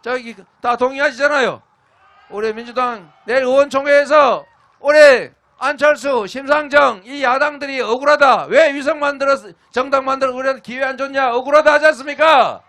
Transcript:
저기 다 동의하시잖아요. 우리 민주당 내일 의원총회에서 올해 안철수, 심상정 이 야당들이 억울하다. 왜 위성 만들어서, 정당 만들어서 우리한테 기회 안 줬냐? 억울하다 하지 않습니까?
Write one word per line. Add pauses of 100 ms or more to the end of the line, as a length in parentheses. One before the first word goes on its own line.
저기 (260)
다
동의하시잖아요. (680)
우리
민주당 (120)
내일
의원총회에서 (360)
올해 (300)
안철수,
심상정
이
야당들이
억울하다.
왜
위성
만들어서, (200)
정당
만들어서
우리한테
기회
안
줬냐?
억울하다
하지
않습니까?